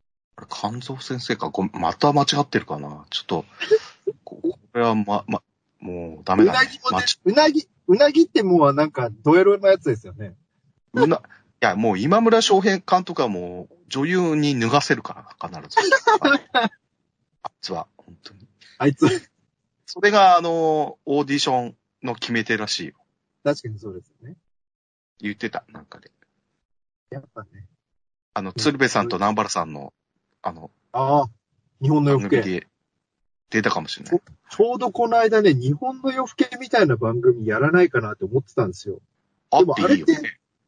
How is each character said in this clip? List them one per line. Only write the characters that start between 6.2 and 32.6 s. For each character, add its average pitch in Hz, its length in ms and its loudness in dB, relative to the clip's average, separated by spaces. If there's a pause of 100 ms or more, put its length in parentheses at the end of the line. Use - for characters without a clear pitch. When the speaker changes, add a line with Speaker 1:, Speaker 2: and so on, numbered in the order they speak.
Speaker 1:
う - 20 -20
ダ 95 120 -2
メ 107 100 6
だ 202 80 4
ね。 254 60 0
Speaker 2:
う 262 40 4
な - 60 2
ぎ - 100 -20
も 254 120 -4
ね、 185 60 0
Speaker 1:
間 190 40 0
違- - 40 -4 (200)
Speaker 2:
う 190 80 2
な 320 160 6
ぎ、 302 200 -2 (180)
う 180 80 6
な 285 160 6
ぎ 320 140 4
っ - 20 -16
て - 160 0
も 175 260 4
う 139 40 0
な 147 120 2
ん 156 60 -6
か、 123 180 -4 (140)
ド 156 140 4
エ 185 60 6
ロ 202 140 4
の 196 100 0
や 190 120 4
つ - 60 -10
で 127 100 0
す 107 100 -16
よ 95 80 -20
ね。 98 220 -16 (580)
Speaker 1:
う 247 140 4
な-、 160 100 2
い - 40 -8 (400)
や、 104 140 2
も 110 180 0
う 92 40 -2
今 156 240 2
村 226 220 4
翔 196 180 4
平 196 160 2
監 185 260 0
督 165 200 -4
は 120 60 -2
も 90 420 -10
う - 40 -20 (120)
女 135 180 -4
優 175 300 0
に 147 240 0
脱 113 100 0
が 143 120 2
せ - 140 -2
る 117 60 -12
か - 140 -14 (260)
ら、 - 80 -12
必 - 200 -18
ず。 - 120 2
Speaker 2:
<laughs> - 720 2
Speaker 1:
あ 240 140 0
い - 20 -2 (920)
つ - 120 -10
は、 80 140 -10 (100)
本 - 240 -20
当 - 140 -20
に。 98 120 -20 (300)
Speaker 2:
あ - 80 -2
い 285 80 2
つ。 - 380 0 (560)
Speaker 1:
そ - 140 -12
れ 202 100 4
が、 190 260 8
あ 170 40 4
の、 160 640 -2
オ 143 160 0
ー 143 40 -2
デ 139 100 -4
ィ 143 40 -2
シ 147 100 -2
ョ 123 200 -2
ン - 80 -20 (260)
の 123 100 -6
決 - 180 -10
め 113 120 -2
手 110 140 -2
ら 104 100 -6
し - 160 -6
い 80 60 -12
よ。 - 40 -20 (500)
Speaker 2:
確 143 200 -4
か 127 60 -12
に 104 100 -14
そ 107 100 -16
う 92 60 -16
で 87 80 -18
す - 180 -20
よ 117 80 -20
ね。 180 60 -20 (840)
Speaker 1:
言 104 120 -10
っ 101 40 -10
て 110 140 -10
た、 - 200 -14
な - 120 -20
ん - 40 -20
か - 140 -20
で。 - 120 -20 (960)
Speaker 2:
や 147 120 -14
っ - 20 -20 (100)
ぱ 117 80 -18
ね。 - 240 -20 (680)
Speaker 1:
あ 107 80 -4
の、 95 100 -10
鶴 139 240 -2
瓶 131 100 2
さ 113 140 0
ん 90 60 -2
と 90 80 -6
南 104 200 0
原 104 140 -4
さ 87 140 -4
ん 78 100 -10
の、 71 200 -16 (500)
あ 107 100 -8
の、 80 160 -20 (220)
Speaker 2:
あ 135 320 0
あ、 123 60 -6 (520)
日 135 80 0
本 151 140 2
の 143 80 2
夜 135 120 2
更 101 60 -8
け。 143 80 2
Speaker 1:
番 113 60 0
組 92 160 -4
で - 80 -20 (840)